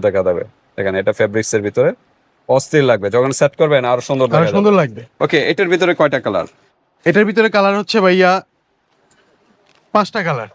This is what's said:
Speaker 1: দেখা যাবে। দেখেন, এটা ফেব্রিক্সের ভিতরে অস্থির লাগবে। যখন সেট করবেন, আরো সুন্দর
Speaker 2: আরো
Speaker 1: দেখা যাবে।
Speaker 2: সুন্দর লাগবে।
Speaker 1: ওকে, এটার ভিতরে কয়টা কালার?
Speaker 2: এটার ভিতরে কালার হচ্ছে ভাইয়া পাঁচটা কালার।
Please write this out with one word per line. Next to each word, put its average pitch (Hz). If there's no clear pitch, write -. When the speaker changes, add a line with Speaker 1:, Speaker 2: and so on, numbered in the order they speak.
Speaker 1:
দেখা 98
যাবে। 90
দেখেন, 95
এটা 98
ফেব্রিক্সের 107
ভিতরে 123
অস্থির 139
লাগবে। 107
যখন 127
সেট 143
করবেন, 147
আরো 123
সুন্দর 131
Speaker 2:
আরো 117
Speaker 1:
দেখা 156
যাবে। -
Speaker 2:
সুন্দর 202
লাগবে। 120
Speaker 1:
ওকে, 156
এটার 180
ভিতরে 175
কয়টা 143
কালার? 95
Speaker 2:
এটার 196
ভিতরে 214
কালার 196
হচ্ছে 208
ভাইয়া 185
পাঁচটা 208
কালার। 127